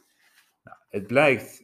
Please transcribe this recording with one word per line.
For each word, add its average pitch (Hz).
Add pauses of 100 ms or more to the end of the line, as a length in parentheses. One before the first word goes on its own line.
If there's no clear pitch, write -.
(640)
Nou, - (120)
het 98
blijkt 131